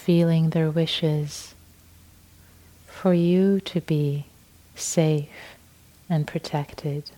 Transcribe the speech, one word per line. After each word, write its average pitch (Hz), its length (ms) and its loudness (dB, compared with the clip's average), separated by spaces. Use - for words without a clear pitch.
feeling 165 500 2
their 160 200 0
wishes 151 840 -2
for - 280 0
you 185 460 4
to - 200 -4
be 147 460 -2
safe - 800 -2
and 156 180 0
protected. 147 920 -8